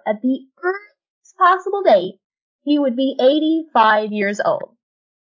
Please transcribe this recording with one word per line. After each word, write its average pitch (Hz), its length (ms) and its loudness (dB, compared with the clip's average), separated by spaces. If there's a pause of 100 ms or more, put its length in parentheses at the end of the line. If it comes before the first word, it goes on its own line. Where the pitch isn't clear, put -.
at 214 160 -4
the 262 240 -4 (160)
earliest - 760 -10
possible 381 460 0
date, 185 360 2 (440)
he 294 160 0
would 262 160 0
be 269 240 -2
eighty-five 254 920 0
years 202 320 -4
old. - 320 -4 (600)